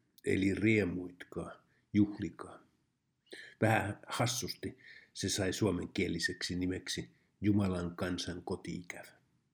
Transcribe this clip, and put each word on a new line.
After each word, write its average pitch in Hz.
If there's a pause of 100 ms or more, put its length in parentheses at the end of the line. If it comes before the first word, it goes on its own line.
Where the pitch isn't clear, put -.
(240)
eli 98
riemuitkaa, 90 (300)
juhlikaa. - (1000)
Vähän 104
hassusti - (360)
se -
sai 92
suomenkieliseksi 90
nimeksi 92 (300)
Jumalan 92
kansan 87
kotiikävä. - (420)